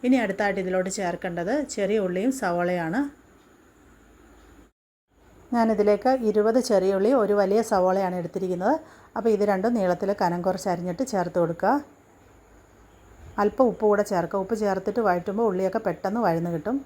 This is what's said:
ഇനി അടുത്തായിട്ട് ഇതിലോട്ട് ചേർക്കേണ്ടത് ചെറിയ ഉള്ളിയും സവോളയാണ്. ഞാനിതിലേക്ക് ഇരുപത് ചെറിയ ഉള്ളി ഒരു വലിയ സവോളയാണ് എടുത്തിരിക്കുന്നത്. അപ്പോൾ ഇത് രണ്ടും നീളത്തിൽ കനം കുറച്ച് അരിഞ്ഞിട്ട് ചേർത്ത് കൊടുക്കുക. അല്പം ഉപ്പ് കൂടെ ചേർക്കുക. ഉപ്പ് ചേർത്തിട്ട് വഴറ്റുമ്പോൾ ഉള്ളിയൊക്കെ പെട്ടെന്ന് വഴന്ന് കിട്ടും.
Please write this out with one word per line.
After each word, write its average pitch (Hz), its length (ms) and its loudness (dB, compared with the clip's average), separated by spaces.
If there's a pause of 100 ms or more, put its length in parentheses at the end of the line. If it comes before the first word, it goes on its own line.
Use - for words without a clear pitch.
ഇനി 254 180 6
അടുത്തായിട്ട് 196 400 -2
ഇതിലോട്ട് 185 340 0
ചേർക്കേണ്ടത് 175 540 -4 (220)
ചെറിയ 202 320 0
ഉള്ളിയും 185 340 0
സവോളയാണ്. 175 600 0 (2500)
ഞാനിതിലേക്ക് 208 560 2 (180)
ഇരുപത് 214 300 4 (100)
ചെറിയ 190 280 4
ഉള്ളി 208 140 2 (100)
ഒരു 202 180 2
വലിയ 196 200 2 (100)
സവോളയാണ് 185 520 2
എടുത്തിരിക്കുന്നത്. 185 540 -2 (420)
അപ്പോൾ 220 180 0
ഇത് 202 160 0
രണ്ടും 196 260 0
നീളത്തിൽ 185 320 0 (120)
കനം 175 260 0
കുറച്ച് 185 260 -2
അരിഞ്ഞിട്ട് 175 300 -4 (100)
ചേർത്ത് 180 300 -2
കൊടുക്കുക. 170 300 0 (1700)
അല്പം 208 300 2
ഉപ്പ് 175 180 -6
കൂടെ 208 220 2
ചേർക്കുക. 175 320 -2
ഉപ്പ് 208 200 -4
ചേർത്തിട്ട് 202 440 -2
വഴറ്റുമ്പോൾ 190 420 0
ഉള്ളിയൊക്കെ 190 380 -2
പെട്ടെന്ന് 190 400 -4
വഴന്ന് 170 280 0
കിട്ടും. 208 300 -4